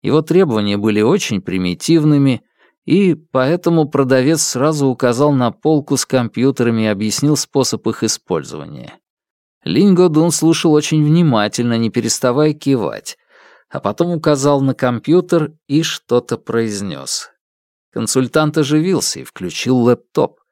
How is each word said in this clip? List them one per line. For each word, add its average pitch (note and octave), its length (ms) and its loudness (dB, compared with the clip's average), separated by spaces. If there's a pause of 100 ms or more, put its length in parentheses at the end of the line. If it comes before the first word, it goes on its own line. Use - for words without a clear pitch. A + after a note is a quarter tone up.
Его C#3 200 2
требования A#2 540 0
были G#2 240 0
очень A#2+ 420 0
примитивными, C#3 1000 0 (420)
и F#3 300 2
поэтому D#3 720 0
продавец C3+ 540 2
сразу C#3+ 440 -2
указал B2+ 460 0
на B2 180 2
полку D3 460 -2
с - 100 -4
компьютерами A#2+ 760 0
и A2 40 0
объяснил G#2+ 500 0
способ - 520 -4
их A2+ 160 -4
использования. D2+ 960 -8 (640)
Линь F3+ 300 4
Годун E3 360 4
слушал D#3+ 440 2
очень D3+ 300 2
внимательно, A#2+ 720 2
не A2+ 140 0
переставая B2+ 640 0
кивать, A2+ 640 -4 (520)
а - 100 -8
потом E3+ 300 -2
указал D3 500 2
на C3+ 140 0
компьютер D#3 800 0 (140)
и D3+ 160 0
что-то - 540 -4
произнёс. G2+ 920 -6 (600)
Консультант C3+ 680 -2
оживился D#3 640 -2
и C3 40 -16
включил C3 540 -4
лэптоп. A#2+ 640 0 (120)